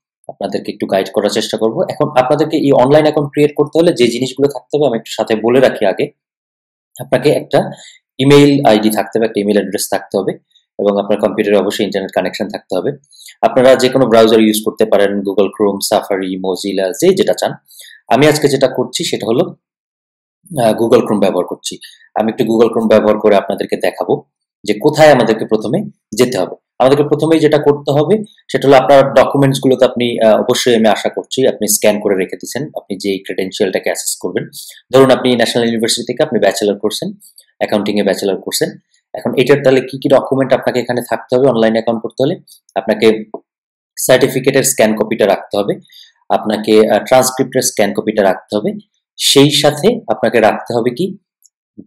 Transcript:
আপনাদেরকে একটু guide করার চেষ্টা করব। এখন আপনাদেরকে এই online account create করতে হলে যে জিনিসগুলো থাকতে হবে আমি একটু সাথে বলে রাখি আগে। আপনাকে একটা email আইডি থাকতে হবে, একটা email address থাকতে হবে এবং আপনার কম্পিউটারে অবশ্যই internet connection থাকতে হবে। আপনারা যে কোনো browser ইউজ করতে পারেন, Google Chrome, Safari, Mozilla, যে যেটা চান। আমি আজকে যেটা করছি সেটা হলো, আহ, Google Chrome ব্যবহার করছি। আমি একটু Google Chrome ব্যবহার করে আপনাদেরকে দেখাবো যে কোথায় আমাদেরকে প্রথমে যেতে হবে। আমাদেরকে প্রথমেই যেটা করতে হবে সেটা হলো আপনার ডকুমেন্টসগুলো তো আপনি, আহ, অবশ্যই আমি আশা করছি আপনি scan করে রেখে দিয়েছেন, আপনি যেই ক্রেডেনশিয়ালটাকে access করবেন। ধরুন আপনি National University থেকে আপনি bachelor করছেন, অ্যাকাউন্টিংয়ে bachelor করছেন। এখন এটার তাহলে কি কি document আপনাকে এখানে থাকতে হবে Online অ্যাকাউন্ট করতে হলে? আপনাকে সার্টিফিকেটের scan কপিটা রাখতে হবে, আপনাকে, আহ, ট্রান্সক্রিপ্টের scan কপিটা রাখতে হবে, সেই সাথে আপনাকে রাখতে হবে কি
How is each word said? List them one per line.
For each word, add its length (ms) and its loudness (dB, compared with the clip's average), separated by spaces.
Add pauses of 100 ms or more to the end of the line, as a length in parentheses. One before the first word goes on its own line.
(280)
আপনাদেরকে 440 -10
একটু 140 -10
guide 280 -2
করার 160 0
চেষ্টা 280 -4
করব। 320 -2
এখন 280 -4
আপনাদেরকে 400 2
এই 140 2
online 320 4
account 280 0
create 240 2
করতে 240 0
হলে 140 4
যে 140 2
জিনিসগুলো 400 -2
থাকতে 300 -6
হবে 100 2
আমি 100 -2
একটু 140 -14
সাথে 240 -4
বলে 240 2
রাখি 260 2
আগে। 260 -2 (880)
আপনাকে 300 0
একটা 420 -2 (480)
email 460 4
আইডি 240 2
থাকতে 300 -4
হবে, 60 0
একটা 160 -4
email 160 0
address 320 -4
থাকতে 280 -4
হবে 200 -4 (420)
এবং 240 0
আপনার 160 -2
কম্পিউটারে 380 0
অবশ্যই 260 -2
internet 280 -6
connection 380 -4
থাকতে 280 -8
হবে। 140 -4 (500)
আপনারা 340 4
যে 140 2
কোনো 160 0
browser 340 4
ইউজ 260 2
করতে 200 -2
পারেন, 220 2
Google 240 -4
Chrome, 480 -2 (120)
Safari, 320 -2
Mozilla, 800 -6
যে 120 4
যেটা 200 0
চান। 200 -4 (540)
আমি 200 4
আজকে 200 2
যেটা 200 2
করছি 360 -6
সেটা 240 -6
হলো, 280 -2 (1080)
আহ, 80 2
Google 260 2
Chrome 220 0
ব্যবহার 260 0
করছি। 320 -12 (380)
আমি 160 -2
একটু 120 -2
Google 240 2
Chrome 200 -2
ব্যবহার 320 4
করে 160 2
আপনাদেরকে 420 -2
দেখাবো 460 -4 (400)
যে 100 -2
কোথায় 380 4
আমাদেরকে 340 2
প্রথমে 400 -4 (260)
যেতে 260 0
হবে। 180 -4 (240)
আমাদেরকে 240 4
প্রথমেই 360 0
যেটা 180 2
করতে 340 0
হবে 320 2 (280)
সেটা 160 -2
হলো 100 8
আপনার 360 4
ডকুমেন্টসগুলো 640 2
তো 100 2
আপনি, 400 0
আহ, 160 4
অবশ্যই 340 0
আমি 120 2
আশা 220 0
করছি 380 -4
আপনি 200 -4
scan 320 0
করে 160 0
রেখে 200 -4
দিয়েছেন, 400 -10
আপনি 220 -12
যেই 220 -6
ক্রেডেনশিয়ালটাকে 640 -6
access 360 -6
করবেন। 280 -8 (460)
ধরুন 180 6
আপনি 240 0
National 300 -2
University 420 -4
থেকে 160 -4
আপনি 160 -4
bachelor 400 0
করছেন, 340 -6 (440)
অ্যাকাউন্টিংয়ে 460 -2
bachelor 380 -2
করছেন। 280 -4 (440)
এখন 240 -6
এটার 260 2
তাহলে 180 4
কি 160 -8
কি 120 -2
document 440 2
আপনাকে 260 -2
এখানে 300 -4
থাকতে 280 -2
হবে 100 2
Online 260 2
অ্যাকাউন্ট 300 -2
করতে 200 -4
হলে? 160 -2 (360)
আপনাকে 480 0 (760)
সার্টিফিকেটের 640 2
scan 320 0
কপিটা 320 0
রাখতে 300 -2
হবে, 180 -2 (540)
আপনাকে, 600 2
আহ, 160 0
ট্রান্সক্রিপ্টের 560 0
scan 320 -2
কপিটা 300 -2
রাখতে 340 -2
হবে, 160 -4 (440)
সেই 340 4
সাথে 560 0
আপনাকে 320 0
রাখতে 340 0
হবে 160 -2
কি 280 -6 (680)